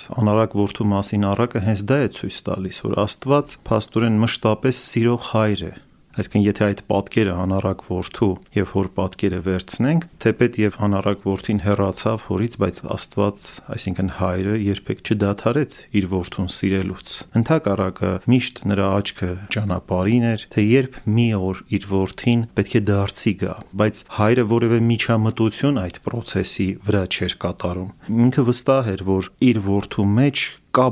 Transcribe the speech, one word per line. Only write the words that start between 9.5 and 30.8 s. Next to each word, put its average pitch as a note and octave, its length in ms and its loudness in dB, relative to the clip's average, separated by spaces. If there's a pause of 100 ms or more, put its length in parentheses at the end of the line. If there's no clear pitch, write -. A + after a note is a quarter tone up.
թեպետ A#2 400 0
և G#2+ 200 0
անառակ G2+ 440 0
որդին G2 400 -2
հեռացավ G2+ 600 0
հորից, G#2 360 -4
բայց F#2+ 300 -2
Աստված, - 580 -2 (220)
այսինքն՝ F#2+ 440 -4
հայրը, F#2+ 480 -2
երբեք - 440 -4
չդադարեց A2 760 0 (120)
իր F#2 200 0
որդուն F#2 400 -4
սիրելուց։ F#2+ 640 -4 (140)
Ընդհակառակը, G2 800 0 (140)
միշտ B2 380 2
նրա G2 260 0
աչքը G2 420 -2 (160)
ճանապարհին G2+ 800 0
էր, A2+ 200 -2
թե G#2 180 0
երբ B2+ 420 2
մի A2+ 300 4
օր F#2 300 -2
իր G2 200 -4
որդին G2+ 640 0
պետք - 260 -2
է A2+ 80 2
դարձի G2 540 0
գա, F#2+ 180 -4 (180)
բայց G#2+ 360 0
հայրը A2+ 380 2
որևէ A#2 360 2
միջամտություն A2+ 960 2
այդ F2+ 220 -6
process-ի G2 680 -2 (100)
վրա G2+ 260 0
չէր F2+ 320 -4
կատարում։ F2+ 540 -6 (260)
Ինքը B2 260 4
վստահ B2 460 2
էր, F#2 140 -4
որ F#2+ 260 0 (100)
իր A#2+ 220 6
որդու G2 480 0
մեջ C3 340 2 (260)
կա B2+ 240 4